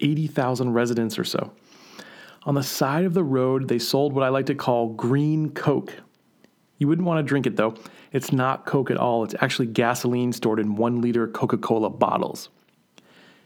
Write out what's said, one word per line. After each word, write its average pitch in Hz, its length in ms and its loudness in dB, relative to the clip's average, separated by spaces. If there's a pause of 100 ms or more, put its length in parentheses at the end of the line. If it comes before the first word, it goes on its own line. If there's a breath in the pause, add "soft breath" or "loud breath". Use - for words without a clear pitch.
eighty 151 260 0
thousand 127 460 0
residents 117 460 0
or 120 60 -2
so. - 280 -4 (920 loud breath)
On 143 100 0
the 139 80 0
side 143 420 0
of 180 100 0
the 190 80 2
road, 131 460 2
they 120 100 2
sold 139 340 0
what 135 120 0
I 131 60 2
like 135 160 0
to 143 80 0
call 120 340 0
green 143 640 0
Coke. - 420 -2 (840)
You 147 100 2
wouldn't 165 180 2
want 165 120 2
to 147 100 -2
drink 135 180 0
it, 104 100 -2
though. 110 180 0 (380 loud breath)
It's 135 200 -2
not 131 320 0
Coke 135 260 0
at 123 60 0
all. 117 260 2
It's 104 200 -4
actually 131 240 0
gasoline 123 680 0
stored 110 260 0
in 104 180 0
one-liter 117 520 0
Coca-Cola 110 600 0
bottles. - 580 -2 (960 soft breath)